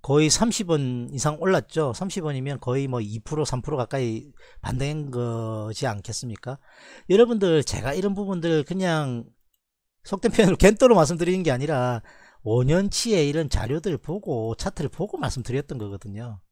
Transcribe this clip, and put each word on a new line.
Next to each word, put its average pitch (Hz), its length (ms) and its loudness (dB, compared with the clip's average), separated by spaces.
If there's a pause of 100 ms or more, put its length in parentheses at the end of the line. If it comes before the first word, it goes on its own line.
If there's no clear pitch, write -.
거의 151 280 4
삼십 208 400 0
원 127 420 -2
이상 151 280 -4
올랐죠. 160 540 0
삼십 190 300 -6
원이면 139 380 -6
거의 135 260 -2
뭐 123 140 -4
이 107 180 -8
프로, 151 240 -4
삼 131 180 -2
프로 147 160 -4
가까이 127 540 -4 (300)
반등한 143 500 -4
거지 113 760 -4
않겠습니까? 113 680 -8 (520)
여러분들, 196 540 4
제가 139 300 -4
이런 190 220 -2
부분들 170 480 0
그냥 156 600 -2 (800)
속된 202 260 -2
표현으로 185 260 6
갠떠로 220 380 8
말씀드리는 170 480 4
게 160 80 2
아니라 123 500 0 (420)
오 117 200 2
년치의 185 640 2
이런 147 220 -2
자료들 139 480 -2
보고 131 580 -6
차트를 - 340 -6
보고 208 280 -6
말씀드렸던 135 600 -4
거거든요. 101 600 -10 (120)